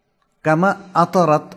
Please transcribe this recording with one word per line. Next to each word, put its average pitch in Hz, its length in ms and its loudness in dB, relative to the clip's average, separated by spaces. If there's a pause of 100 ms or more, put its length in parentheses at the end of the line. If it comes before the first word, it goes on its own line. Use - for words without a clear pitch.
(420)
"কামা 165 320 0 (200)
আতারাত 165 640 0